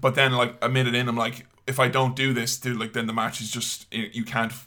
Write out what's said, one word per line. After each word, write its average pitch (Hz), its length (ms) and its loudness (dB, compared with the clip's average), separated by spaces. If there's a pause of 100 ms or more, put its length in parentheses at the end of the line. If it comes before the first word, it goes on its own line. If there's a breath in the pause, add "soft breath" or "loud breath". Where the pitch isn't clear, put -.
but 131 120 4
then, 135 180 4
like, 123 280 2
a 117 80 0
minute 123 260 2
in, 123 140 2
I'm 117 80 0
like, 117 300 -4 (200)
"If 131 140 -2
I 127 80 4
don't 131 260 2
do 135 200 2
this, 117 240 -2
dude, 123 200 -4
like, 110 140 -6
then 117 140 -2
the 113 80 -4
match 113 260 -2
is 107 100 -6
just, - 400 -6
y-, 110 220 -6
you 117 120 -4
can't, 113 280 -2 (140)